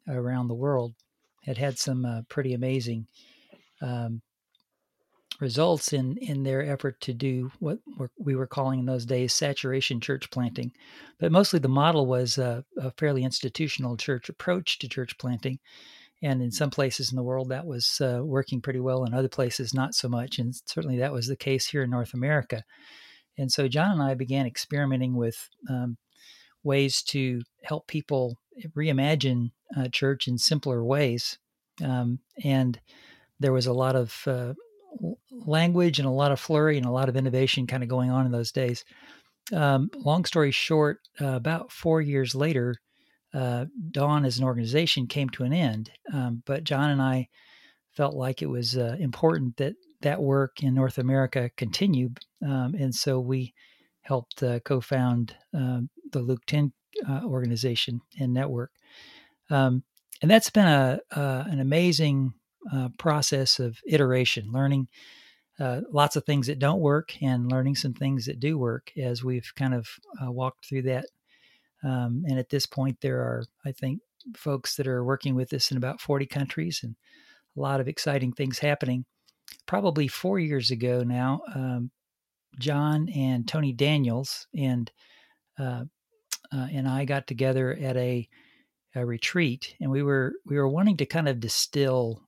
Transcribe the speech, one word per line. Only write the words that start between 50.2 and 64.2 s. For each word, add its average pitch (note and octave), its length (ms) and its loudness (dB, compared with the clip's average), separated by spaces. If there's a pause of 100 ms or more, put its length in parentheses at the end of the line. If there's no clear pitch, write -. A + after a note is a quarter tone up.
work C#3 400 2
in C3 120 4
North C3 240 2
America C3 580 2
continued. B2+ 640 0 (240)
Um, C3+ 320 0
and C3+ 200 0
so C3 240 0
we B2+ 360 -2 (480)
helped, - 400 -4
uh, A#2+ 180 0
co-found, B2 720 0 (220)
uh, B2+ 240 0 (320)
the C3+ 80 -2
Luke B2+ 260 -2
ten, D3 280 2 (340)
uh, C3+ 160 -2
organization A#2+ 800 -2 (180)
and B2 140 0
network. B2+ 360 -2 (800)
Um, C3 340 4 (380)
and D#3 100 6
that's A3 200 6
been G3+ 160 8
a, C#3 340 6 (100)
uh, C#3 360 -2
an D#3+ 120 -2
amazing, C#3+ 760 4 (360)
uh, C3 280 -2
process D3 600 2
of A#2 280 -4
iteration, B2+ 640 4